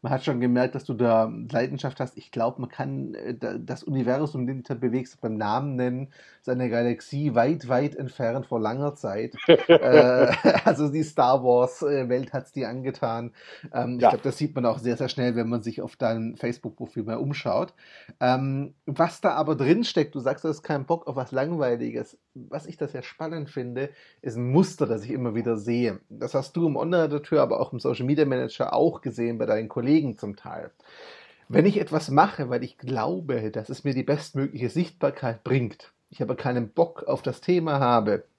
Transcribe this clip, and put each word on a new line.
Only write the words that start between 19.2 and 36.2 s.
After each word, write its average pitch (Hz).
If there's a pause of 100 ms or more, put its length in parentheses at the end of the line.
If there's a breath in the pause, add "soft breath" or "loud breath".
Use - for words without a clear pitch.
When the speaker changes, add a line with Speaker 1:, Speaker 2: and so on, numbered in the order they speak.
Speaker 1:
da 170
aber 156
drin 151
steckt, -
du 143
sagst, 127
du 160
hast 151
keinen 139
Bock 170
auf 139
was 131
Langweiliges. 123 (160)
Was 139
ich -
da 143
sehr 127
spannend 156
finde, 127 (320 loud breath)
ist 113
ein 123
Muster, 151
das 104
ich 120
immer 120
wieder 117
sehe. 113
Das -
hast 131
du 170
im 147
Online-Redakteur, 156
aber -
auch -
im 123
Social-Media-Manager 131
auch 160
gesehen, 117
bei 110
deinen 107
Kollegen 135
zum 101
Teil. - (800 loud breath)
Wenn 147
ich 202
etwas 156
mache, 151
weil 123
ich -
glaube, 127
dass 107
es -
mir 135
die 127
bestmögliche 135
Sichtbarkeit 139
bringt, 123 (180)
ich -